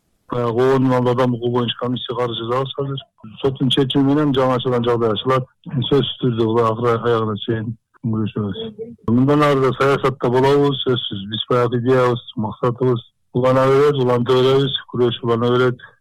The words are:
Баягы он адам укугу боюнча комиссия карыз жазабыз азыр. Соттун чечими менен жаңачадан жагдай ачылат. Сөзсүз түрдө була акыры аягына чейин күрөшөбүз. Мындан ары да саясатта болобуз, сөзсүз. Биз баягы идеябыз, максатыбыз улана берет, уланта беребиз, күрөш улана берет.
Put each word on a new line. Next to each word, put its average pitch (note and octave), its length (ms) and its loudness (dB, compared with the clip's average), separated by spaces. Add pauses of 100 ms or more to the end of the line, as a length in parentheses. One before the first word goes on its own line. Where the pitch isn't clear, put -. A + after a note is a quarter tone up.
(300)
Баягы B2 460 0
он B2+ 320 2
адам B2 260 0
укугу A#2+ 240 -2
боюнча A#2 200 -4
комиссия A#2+ 380 -6
карыз A#2 220 -6
жазабыз B2+ 400 -4
азыр. C#3 200 -6 (440)
Соттун C3+ 260 -2
чечими C#3 460 2
менен D3 180 2
жаңачадан B2+ 540 0
жагдай A#2 240 2
ачылат. B2+ 340 0 (460)
Сөзсүз C3+ 320 0
түрдө A#2 220 0
була A2+ 260 2
акыры A#2 340 0
аягына A2 400 0
чейин A2 320 -4 (240)
күрөшөбүз. G#2 580 -4 (540)
Мындан C#3+ 320 4
ары C#3+ 160 2
да C3 160 2
саясатта C3+ 560 0
болобуз, C#3 540 2
сөзсүз. G#2+ 420 -4
Биз G#2+ 220 -8
баягы B2 320 0
идеябыз, B2 400 2 (140)
максатыбыз A#2+ 680 -2 (320)
улана C3 340 2
берет, C#3+ 320 4
уланта B2 320 0
беребиз, C3+ 400 2 (160)
күрөш A#2+ 340 0
улана A#2 300 0
берет. B2 240 2 (240)